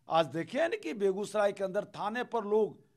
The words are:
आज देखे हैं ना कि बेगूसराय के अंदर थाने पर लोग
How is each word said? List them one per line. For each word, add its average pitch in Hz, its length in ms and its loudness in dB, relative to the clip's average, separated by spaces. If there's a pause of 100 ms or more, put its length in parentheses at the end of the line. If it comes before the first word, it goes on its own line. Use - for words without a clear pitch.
आज 165 160 4
देखे 165 360 -2
हैं 330 80 2
ना 466 60 -4
कि 370 180 -4
बेगूसराय 202 580 2
के 202 120 -6
अंदर 190 220 -2
थाने 214 380 -4
पर 233 200 -2
लोग 208 360 2 (180)